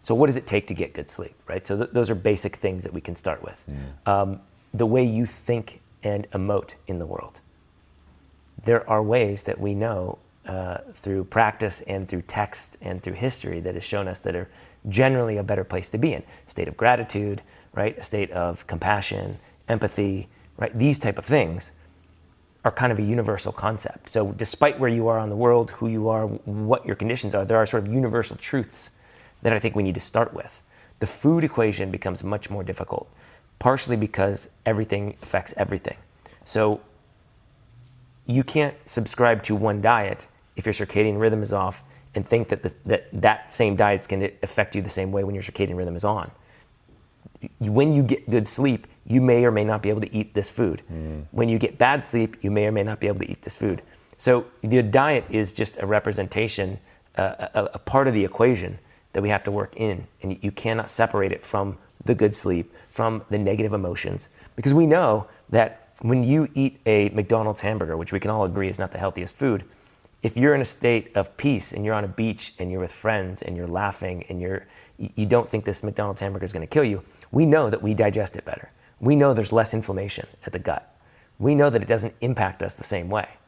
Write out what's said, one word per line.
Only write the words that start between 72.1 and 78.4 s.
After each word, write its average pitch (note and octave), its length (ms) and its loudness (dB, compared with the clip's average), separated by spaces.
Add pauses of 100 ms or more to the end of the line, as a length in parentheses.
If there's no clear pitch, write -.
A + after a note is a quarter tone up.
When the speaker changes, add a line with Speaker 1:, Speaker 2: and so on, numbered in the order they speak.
Speaker 1:
and F#2 100 -6
you're F#2 120 -4
with F2+ 100 -6
friends F#2+ 500 -2
and F2+ 140 -8
you're F2 120 -6
laughing F2+ 600 -4
and F2+ 140 -6
you're, F#2+ 260 -6 (320)
y-, G#2+ 160 -8
you G#2+ 100 0
don't A#2 240 4
think G#2+ 140 -2
this G2+ 180 -4
McDonald's G#2 400 -4
hamburger G2 240 -4
is G#2+ 80 -8
gonna D#2+ 140 -6
kill D3 160 4
you, G2+ 180 0 (300)
we A#2 140 6
know D3 240 6
that G#2 120 -2
we G#2+ 120 0
digest G#2 420 0
it - 100 -12